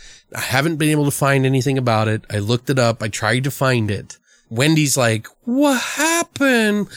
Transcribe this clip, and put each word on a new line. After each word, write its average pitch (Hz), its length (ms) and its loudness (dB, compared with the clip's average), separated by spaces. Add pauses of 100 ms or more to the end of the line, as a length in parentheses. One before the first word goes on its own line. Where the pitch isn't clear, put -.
(360)
I - 40 -6
haven't 147 360 0
been 151 140 0
able 151 160 2
to 143 40 2
find 139 340 0
anything 131 340 0
about 113 300 0
it. 110 220 -2
I 107 80 -4
looked 110 320 -2
it 131 80 0
up. 117 240 0
I 110 60 -4
tried 113 360 -2
to 143 60 -2
find 120 400 0
it. - 280 -8 (320)
Wendy's 143 480 2
like, 113 280 0 (180)
"What 269 360 2
happened?" 262 1160 0